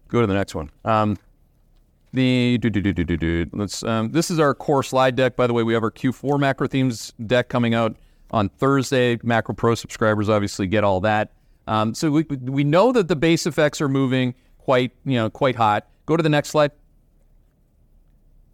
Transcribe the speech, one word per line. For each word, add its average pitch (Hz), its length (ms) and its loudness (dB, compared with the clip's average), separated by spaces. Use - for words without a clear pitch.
go 120 120 0
to 117 60 2
the 95 80 0
next 98 200 -4
one. 78 160 -8
Um, 107 340 0
the, 127 460 0
do, 113 120 -2
do, 101 100 -2
do, 98 120 0
do, 85 120 0
do, 85 120 -2
do. 82 360 -2
Let's, 98 300 -8
um, 113 300 -2
this 165 180 -2
is 170 80 -2
our 143 160 2
core 139 280 -2
slide 131 340 0
deck. 127 200 0
By 123 100 2
the 120 60 0
way, 117 120 2
we 113 100 0
have 113 80 0
our 110 80 -2
Q - 220 -4
four 143 260 -2
macro 139 300 0
themes 131 440 -4
deck 123 220 2
coming 117 260 0
out 117 220 0
on 104 200 0
Thursday. 127 720 0
Macro 113 300 0
Pro 117 200 2
subscribers 107 540 -2
obviously 104 400 0
get 104 160 2
all 95 160 2
that. 107 320 0
Um, 110 280 -2
so 160 160 -2
we, 147 120 2
we 139 420 -4
know 180 280 4
that 214 160 2
the 175 80 0
base 165 300 0
effects 151 340 0
are 151 80 0
moving 131 460 0
quite, 127 340 0
you 135 120 -2
know, 113 120 0
quite 131 280 -2
hot. 107 320 0
Go 151 100 0
to 165 60 0
the 156 60 2
next 147 220 0
slide. 151 200 2